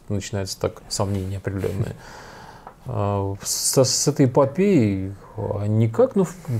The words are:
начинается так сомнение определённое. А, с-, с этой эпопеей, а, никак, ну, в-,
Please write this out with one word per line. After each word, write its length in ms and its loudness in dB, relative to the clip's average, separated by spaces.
начинается 500 -4
так 300 -4
сомнение 480 -2
определённое. 580 -4
А, 560 -2
с-, 420 2
с 240 0
этой 180 4
эпопеей, 840 2
а, 300 -4
никак, 500 4
ну, 80 4
в-, 100 -6